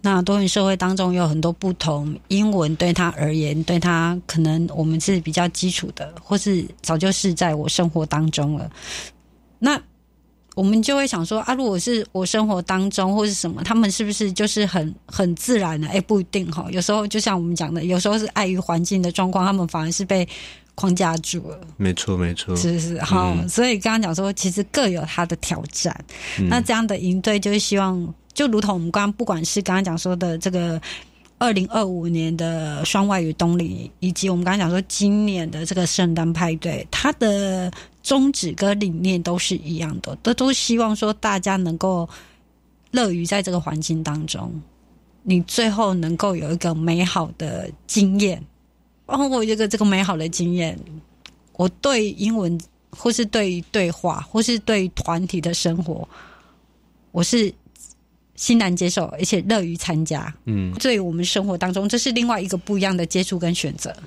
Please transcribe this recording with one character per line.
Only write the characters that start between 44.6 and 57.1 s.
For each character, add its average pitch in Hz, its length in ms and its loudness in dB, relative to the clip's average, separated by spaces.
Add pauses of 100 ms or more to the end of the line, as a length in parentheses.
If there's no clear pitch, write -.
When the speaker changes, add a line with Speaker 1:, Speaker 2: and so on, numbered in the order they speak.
Speaker 1:
你 185 200 4
最 226 260 0
后 202 240 2
能 170 240 0
够 190 180 2
有 156 160 -4
一 170 60 0
个 170 180 0
美 170 300 2
好 175 320 -2
的 - 340 -8 (160)
经 202 340 4
验。 180 220 0 (640)
哦， 277 220 0
我 254 160 2
有 220 80 2
一 220 40 2
个 214 120 0
这 214 80 -2
个 214 80 2
美 196 180 4
好 185 140 0
的 156 120 -4
经 175 260 -2
验， 175 240 -2 (760)
我 180 140 2 (120)
对 240 320 2
英 202 220 0
文 175 240 0 (300)
或 - 240 0
是 233 140 2
对 190 440 0
对 185 200 2
话 160 400 -4
或 220 100 2
是 233 200 2
对 202 300 2
团 170 360 -2
体 180 120 -2
的 170 140 -2
生 170 300 0
活， 165 260 -6 (1040)